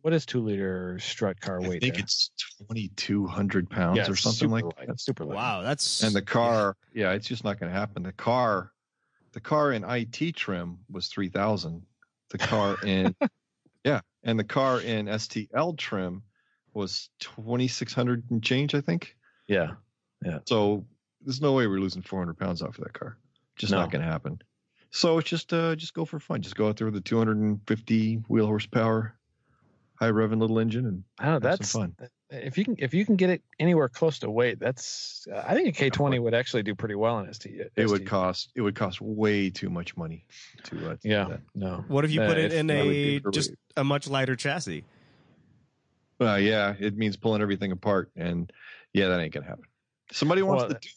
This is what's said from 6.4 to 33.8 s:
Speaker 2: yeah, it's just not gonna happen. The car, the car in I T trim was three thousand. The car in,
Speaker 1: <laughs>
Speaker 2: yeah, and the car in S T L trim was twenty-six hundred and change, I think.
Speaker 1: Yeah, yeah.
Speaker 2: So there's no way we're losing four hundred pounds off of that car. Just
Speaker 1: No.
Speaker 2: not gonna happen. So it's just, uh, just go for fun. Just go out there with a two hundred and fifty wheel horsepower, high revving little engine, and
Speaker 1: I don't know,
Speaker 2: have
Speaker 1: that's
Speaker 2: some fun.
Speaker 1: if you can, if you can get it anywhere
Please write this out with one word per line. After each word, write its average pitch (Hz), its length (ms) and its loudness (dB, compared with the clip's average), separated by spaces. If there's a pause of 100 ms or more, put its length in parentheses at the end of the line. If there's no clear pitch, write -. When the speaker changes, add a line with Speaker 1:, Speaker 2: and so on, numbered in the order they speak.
Speaker 2:
yeah, 101 160 2
it's 104 160 -2
just 120 160 -6
not 101 160 -2
gonna 85 120 -6
happen. 101 300 -4
The 92 100 -8
car, 117 600 0 (600)
the - 60 -12
car 147 320 2
in 110 140 -2
I 117 200 -2
T 156 260 -4
trim 87 480 -6 (100)
was 92 180 -8
three 98 220 -4
thousand. 87 540 -2 (480)
The - 80 -6
car 101 440 2
in, 131 380 2
Speaker 1:
<laughs> - 640 -8
Speaker 2:
yeah, 139 160 2 (220)
and 113 160 2
the 107 60 2
car 131 360 2
in 107 260 -2
S 110 200 -4
T 107 260 -6
L 160 200 0
trim 95 500 -4 (500)
was - 360 -6 (100)
twenty-six 120 760 -2
hundred 123 380 0
and 113 100 0
change, 135 320 0
I 143 80 2
think. - 340 -4 (320)
Speaker 1:
Yeah, 87 260 2 (520)
yeah. 82 220 -4
Speaker 2:
So 104 400 2 (360)
there's 131 160 -6
no 143 140 4
way 127 140 4
we're 98 120 2
losing 90 220 -2
four 95 160 -6
hundred 85 220 -4
pounds 90 240 -2
off - 160 -8
of - 60 -8
that - 80 -14
car. - 220 -12 (400)
Just 101 180 0
Speaker 1:
No. 95 60 4
Speaker 2:
not 85 120 0
gonna 76 140 0
happen. 80 340 -4 (500)
So 165 280 2
it's 160 120 -2
just, - 220 -4
uh, 165 240 2
just 160 180 -10
go 165 120 -4
for 156 120 -8
fun. 117 240 -6
Just - 140 -10
go 107 140 2
out 107 80 -2
there 110 100 -2
with 104 80 -2
a 98 60 -4
two 113 160 0
hundred 110 220 4
and 107 280 2
fifty 110 480 2 (140)
wheel 113 160 4
horsepower, 110 720 0 (800)
high 113 160 2
revving 110 280 4
little 110 200 4
engine, 113 260 2
and 92 180 -4 (160)
Speaker 1:
I - 60 -12
don't 147 180 2
know, 127 60 4
Speaker 2:
have 190 100 2
Speaker 1:
that's 101 120 -4
Speaker 2:
some 95 220 -2
fun. 123 140 -18 (220)
Speaker 1:
if 135 280 -8
you 190 60 2
can, 233 160 -2
if 135 140 -2
you 190 120 4
can 208 120 4
get 185 120 6
it 180 120 0 (180)
anywhere 156 300 6